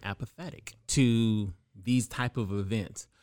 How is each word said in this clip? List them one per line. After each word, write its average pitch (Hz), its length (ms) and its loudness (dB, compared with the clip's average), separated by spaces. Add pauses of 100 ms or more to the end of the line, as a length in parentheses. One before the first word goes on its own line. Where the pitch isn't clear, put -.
apathetic - 720 -10 (140)
to 113 640 4 (300)
these 123 240 2
type - 300 -4
of 101 160 -4
events, 101 560 -4 (140)